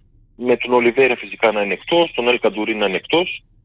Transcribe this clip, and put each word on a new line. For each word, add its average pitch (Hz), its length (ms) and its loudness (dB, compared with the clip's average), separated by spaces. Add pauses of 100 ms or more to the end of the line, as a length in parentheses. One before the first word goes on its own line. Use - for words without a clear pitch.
(360)
με 123 220 0
τον 123 160 -4
Ολιβέρα 123 420 4
φυσικά 104 360 -2
να 104 100 -2
είναι 101 120 -2
εκτός, 170 420 0
τον 120 120 -4
Ελ 123 120 2
Καντουρί 107 360 -2
να 107 100 -2
είναι 95 100 -2
εκτός. - 480 -4 (220)